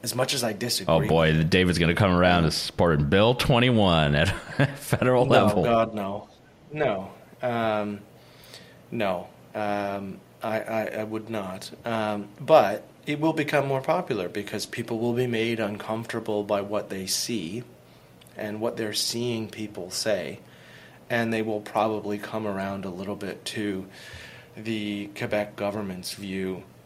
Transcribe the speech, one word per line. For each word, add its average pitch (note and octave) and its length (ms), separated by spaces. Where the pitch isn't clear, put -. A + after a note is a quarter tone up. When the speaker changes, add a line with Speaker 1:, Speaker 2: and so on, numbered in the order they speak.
Speaker 1:
as A2+ 120
much C3 180
as C3 120
I A2+ 80
disagree G2 420
Speaker 2:
Oh D#2 120
boy, D#2+ 260
Speaker 1:
with D#2+ 80
it. D#2+ 100
Speaker 2:
David's F2+ 280
gonna E2+ 160
come F#2+ 180
around F2 300
to E2 60
Speaker 1:
Um, D2+ 40
Speaker 2:
supporting D2+ 540
Bill G2+ 280
twenty-one G#2+ 800
at D#2 140
<laughs> - 500
federal B2+ 480
Speaker 1:
No, A#2+ 60
Speaker 2:
level. G2+ 320
Speaker 1:
God, A2+ 300
no. G2+ 340
No. A2 380
Um, G#2+ 580
no. F#2+ 340
Um, G2+ 640
I, A2 180
I, A2 240
I G#2+ 60
would A2 240
not. F#2+ 420
Um, G#2+ 440
but B2 440
it D3 120
will D#3+ 140
become D3 340
more C3+ 140
popular C3+ 480
because G2+ 360
people A#2 340
will A#2+ 160
be B2 120
made A2+ 320
uncomfortable A2 840
by G2+ 160
what G2+ 280
they F#2+ 180
see G#2 580
and G#2+ 240
what A#2 160
they're A2 160
seeing A2+ 560
people G2 420
say. F#2 480
And A#2 220
they A2 100
will A2 180
probably G#2 580
come A2 280
around G2 380
a F#2+ 60
little F#2+ 260
bit F#2 300
to G2 400
the G#2 600
Quebec G#2 400
government's G2 580
view, F#2+ 500